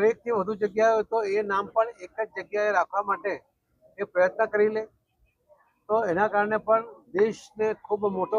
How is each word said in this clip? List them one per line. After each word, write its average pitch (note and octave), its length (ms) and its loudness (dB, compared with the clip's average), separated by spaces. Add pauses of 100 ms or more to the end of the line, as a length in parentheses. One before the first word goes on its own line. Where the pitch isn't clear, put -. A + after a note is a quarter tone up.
એકથી A#3 300 -4
વધુ F#3+ 220 -4
જગ્યાએ G#3+ 340 2
હોય G#3+ 160 -2
તો A3+ 60 0 (180)
એ G#3+ 160 0
નામ G3+ 220 -2
પણ A3+ 160 0 (160)
એક - 120 -18
જ A3 180 -6
જગ્યાએ G3+ 420 -2
રાખવા F#3+ 320 0
માટે G3 240 -2 (640)
એ G3+ 140 -4
પ્રયત્ન F#3 400 0
કરી G#3+ 240 2
લે, A3 80 -4 (1040)
તો G#3 60 2 (160)
એના G3+ 220 2
કારણે G#3 240 2 (100)
પણ A3+ 180 4 (300)
દેશને G#3+ 520 0 (180)
ખૂબ G3+ 160 -2 (160)
મોટો F#3 220 -2